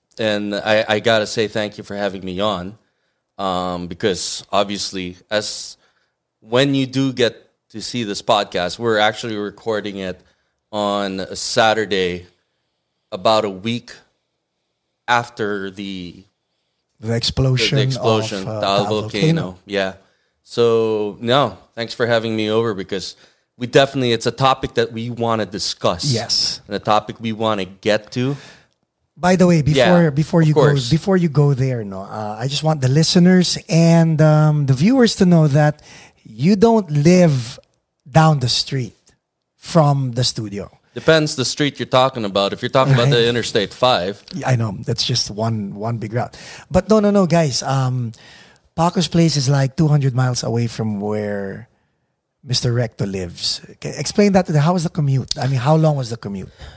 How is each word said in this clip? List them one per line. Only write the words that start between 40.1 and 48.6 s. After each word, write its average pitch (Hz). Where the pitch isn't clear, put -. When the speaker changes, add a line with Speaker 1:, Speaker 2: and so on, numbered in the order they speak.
Speaker 2:
the 123
studio. 101
Speaker 1:
Depends 151
the 127
street -
you're 120
talking 127
about. 101
If 98
you're 123
talking 135
about 120
Speaker 2:
Right. 127
Speaker 1:
the 117
Interstate 113
five. 101
Speaker 2:
Yeah, 127
I 131
know. 113
That's -
just -
one, 107
one 113
big 107
route. -
But 185
no, 214
no, 208
no, 202
guys. 156
Um, 127